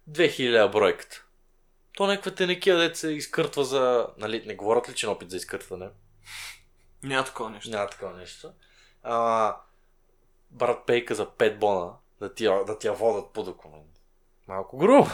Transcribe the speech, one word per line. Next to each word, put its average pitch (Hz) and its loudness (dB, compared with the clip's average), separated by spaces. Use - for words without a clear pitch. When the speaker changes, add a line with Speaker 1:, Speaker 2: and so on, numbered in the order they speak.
Speaker 1:
две 156 2
хиляди 123 0
лева 107 6
бройката. 101 0
То 196 0
някаква 196 -2
тенекия, 180 2
дет 165 0
се 160 -4
изкъртва 147 -4
за... 127 2
Нали, 110 -6
не 107 -10
говорят 110 0
личен 113 -4
опит 90 -6
за 92 -8
изкъртване. 92 -10
Speaker 2:
Няма 135 -2
такова 113 -8
нещо. 107 -14
Speaker 1:
Няма 101 -2
такова 92 -12
нещо. 90 -18
А, 113 2
брат, 120 -2
пейка 120 0
за 101 -2
пет 107 0
бона, 95 2
да 101 -8
ти 113 -4
я, 98 4
да 107 -6
ти 110 -4
я 104 0
водят 104 0
по - -8
документ. 78 -16
Малко 95 -8
грубо. 220 8